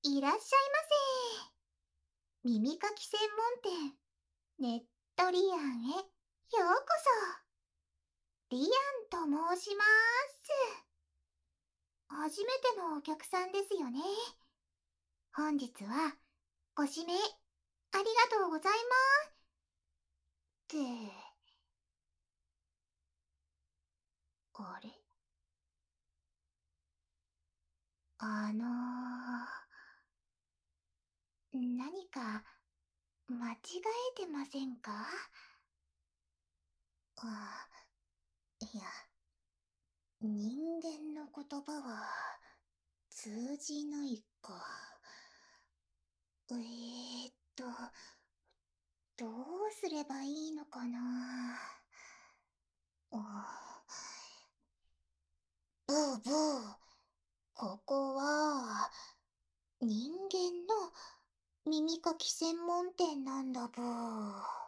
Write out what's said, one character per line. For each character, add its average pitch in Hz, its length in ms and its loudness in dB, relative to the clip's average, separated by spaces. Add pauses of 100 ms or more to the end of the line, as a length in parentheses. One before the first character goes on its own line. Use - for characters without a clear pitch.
い 277 140 4
ら 269 80 4
っ 294 60 6
し - 20 6
ゃ - 20 0
い 427 40 -2
ま - 60 -10 (2000)
せ。 - 60 -6
耳 240 280 2
か 415 120 0
き 427 180 -6
専 427 140 0 (160)
門 480 240 2
店、 339 340 -4 (640)
ネ 240 160 0
ッ 233 60 -4 (340)
ト 370 160 6
リ 370 220 6
ア - 20 0
ン 262 360 -2
へ - 40 0
よ 381 60 0
う - 20 -8
こ 381 60 -12 (2500)
そ。 247 60 0
リ - 20 0
ア 277 80 4
ン - 20 4 (400)
と 349 140 -2 (320)
申 370 80 -6
し 403 120 -4
ま 403 40 -4
す。 415 60 6 (2250)
初 302 340 -2
め 523 160 2
て 494 180 4
の 330 200 -2
お 285 40 -4
客 311 220 -4
さ 370 220 0
ん 370 80 -6
で 403 120 0
す 403 100 0
よ 294 140 -2
ね。 262 120 -2 (1300)
本 302 220 0
日 240 300 -4
は 285 320 -2 (580)
ご 294 80 2
指 320 220 -2
名 349 80 -2
あ 359 40 2 (800)
り 403 60 4
が 453 240 8 (120)
と - 80 4
う - 20 0
ご 311 100 0
ざ 381 120 4
い - 20 8
ま 440 60 4 (500)
す。 - 40 -20 (1400)
っ - 80 -2
て、 - 0 - (3750)
あ 185 280 -10
れ？ - 180 -18 (3250)
あ 214 360 -2
の 226 120 0 (3000)
ー、 247 220 -2
何 349 320 -6
か 220 340 -6 (840)
間 240 240 -4
違 233 60 -8 (540)
え - 40 -
て 381 120 -6
ま 285 180 -4
せ 269 180 -6
ん 254 140 -6
か？ 220 140 -10 (2250)
あ、 214 500 -10 (920)
い 220 180 -10
や、 190 60 -10 (1400)
人 233 600 -2
間 302 320 -8
の 302 140 -10
言 285 340 -10
葉 302 200 -8
は 220 280 -8 (1000)
通 240 480 -6
じ 294 280 -6
な 294 200 -4
い 226 180 -4 (180)
か。 185 240 -14 (1900)
え 240 40 -6
ー 240 760 -8
っ - 20 -20 (220)
と、 254 100 -10 (1500)
ど 233 120 -6
う 330 500 -4
す 392 100 -2
れ 302 160 -2
ば 269 180 -6
い 302 240 -4
い 311 60 -6
の 302 120 -10
か 247 220 -8
な。 247 720 -4 (1500)
あ、 208 720 -10 (2000)
ブ 277 60 2
ー 285 260 4
ブ 240 120 -2
ー、 285 460 2 (760)
こ 208 320 -6
こ 269 300 0
は 277 760 0 (920)
人 233 300 0 (180)
間 359 360 0
の 392 260 0 (760)
耳 311 360 2
か 330 140 2
き - 180 -4
専 330 320 -2
門 349 280 0
店 302 300 2
な 269 180 -4
ん 262 120 -4
だ 240 160 -4
ブ 240 120 -8
ー。 226 640 -4 (240)